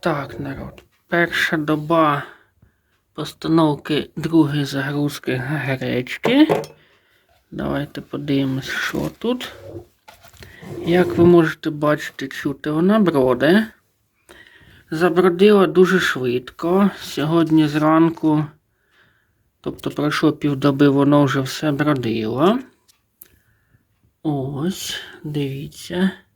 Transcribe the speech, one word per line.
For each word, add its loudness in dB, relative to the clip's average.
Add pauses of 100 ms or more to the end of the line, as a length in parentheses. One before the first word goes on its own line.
Так, -6
народ, -14 (260)
перша 0
доба 0 (920)
постановки 0
другої 0
загрузки -6
гречки. 0 (1000)
Давайте -6
подивимось, -4
що -6
тут. -6 (1300)
Як 4
ви 2
можете 4
бачити, -4
чути, -8
вона 2
броде. 2 (1200)
Забродила 4
дуже 4
швидко. 0 (100)
Сьогодні 2
зранку, 2 (1160)
тобто -8
пройшло 0
півдоби, 2
воно 4
вже -2
все -4
бродило. 0 (1600)
Ось, -6 (240)
дивіться. -4 (260)